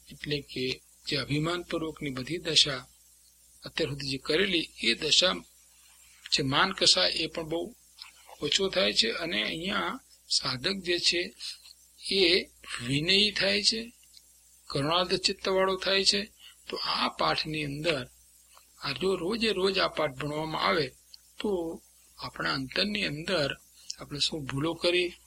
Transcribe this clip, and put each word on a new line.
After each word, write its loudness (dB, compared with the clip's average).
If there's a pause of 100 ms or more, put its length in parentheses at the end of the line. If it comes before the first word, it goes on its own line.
(120)
એટલે -4
કે -6 (260)
જે -2
અભિમાનપૂર્વકની -2
બધી -6
દશા 2 (760)
અત્યાર -4
સુધી -6
જે -4
કરેલી, 0 (140)
એ 4
દશા 4 (1000)
જે 2
માન 4
કસા, 4
એ 0
પણ -6
બહુ -4 (680)
ઓછો 0
થાય 2
છે. 2
અને -4
અહીંયા -4 (280)
સાધક 0
જે -2
છે 0 (760)
એ 6 (440)
વિનયી 4
થાય 0
છે, 0 (720)
કરુણાર્ધ 2
ચિત્તવાળો 2
થાય 2
છે. 2 (440)
તો -8
આ -2
પાઠની 0
અંદર -2 (760)
આ -4
જો 0
રોજે 0
રોજ 0
આ 4
પાઠ -2
ભણવામાં -4
આવે, 2 (500)
તો -2 (360)
આપણા -6
અંતરની -2
અંદર -2 (420)
આપણે -10
શું -2
ભૂલો -2
કરી 2 (140)